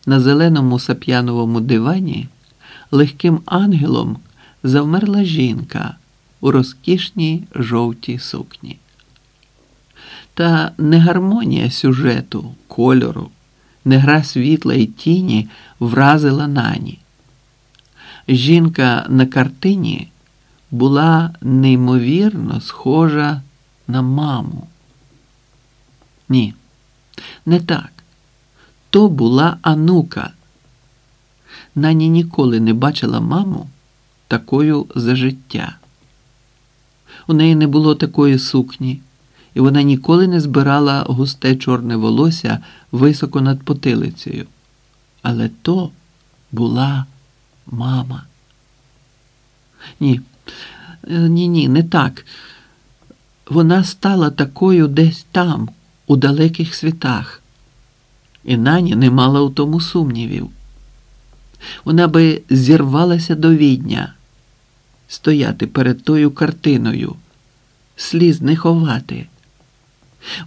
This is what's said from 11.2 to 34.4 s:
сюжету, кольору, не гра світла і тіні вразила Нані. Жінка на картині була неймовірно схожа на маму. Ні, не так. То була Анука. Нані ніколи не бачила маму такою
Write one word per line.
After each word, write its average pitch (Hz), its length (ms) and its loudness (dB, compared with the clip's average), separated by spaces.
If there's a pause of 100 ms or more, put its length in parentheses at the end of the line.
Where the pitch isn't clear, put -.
сюжету, 127 840 -2 (140)
кольору, 123 600 0 (560)
не 131 120 4
гра 147 260 2
світла 135 500 -2
і 131 120 2
тіні 113 640 -2 (320)
вразила 139 680 2
Нані. 117 520 -4 (1300)
Жінка 139 840 2
на 131 160 4
картині 131 840 -2 (640)
була 156 720 2
неймовірно 131 1200 0
схожа 147 800 -2 (460)
на 127 140 -2
маму. 135 640 -4 (1600)
Ні, 117 240 0 (920)
не 170 140 2
так. 170 320 -6 (960)
То 202 200 4
була 139 520 2
Анука. 165 720 0 (1400)
Нані 160 340 2
ніколи 160 500 2
не 113 140 2
бачила 120 460 -2
маму 165 500 -4 (580)
такою 143 680 -2